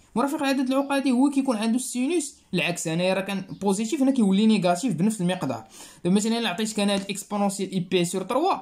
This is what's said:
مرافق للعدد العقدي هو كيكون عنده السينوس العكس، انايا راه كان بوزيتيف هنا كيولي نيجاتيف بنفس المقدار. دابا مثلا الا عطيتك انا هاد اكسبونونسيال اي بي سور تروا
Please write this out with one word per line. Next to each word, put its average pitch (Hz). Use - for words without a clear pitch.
مرافق 277
للعدد 269
العقدي 277
هو 254
كيكون 269
عنده 226
السينوس 262
العكس، 170
انايا 175
راه 190
كان 190
بوزيتيف 220
هنا 262
كيولي 214
نيجاتيف 185
بنفس 208
المقدار. 170
دابا 180
مثلا 226
الا 233
عطيتك 220
انا 202
هاد 196
اكسبونونسيال 196
اي 185
بي 180
سور 185
تروا 285